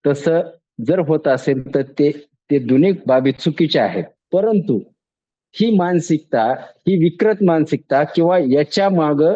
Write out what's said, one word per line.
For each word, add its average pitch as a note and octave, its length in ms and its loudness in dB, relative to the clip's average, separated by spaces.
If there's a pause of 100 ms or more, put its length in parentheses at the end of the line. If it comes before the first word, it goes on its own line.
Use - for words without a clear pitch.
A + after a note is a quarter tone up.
तसं E3 340 0 (460)
जर E3+ 120 0
होत D#3 300 -2
असेल C3 460 -2
तर C#3 80 0
ते, C#3+ 280 0 (400)
ते C#3+ 80 2
दोन्ही C3+ 340 2 (140)
बाबी C3 260 2
चुकीच्या D3 520 -2
आहेत, F2+ 200 -4 (280)
परंतु F#3 480 0 (760)
ही A3 220 0
मानसिकता, D#3+ 840 -2
ही - 360 -4
विकृत F3 480 0
मानसिकता D3+ 600 0
किंवा E3+ 340 0
याच्या D3+ 500 0
माग D3+ 340 0 (140)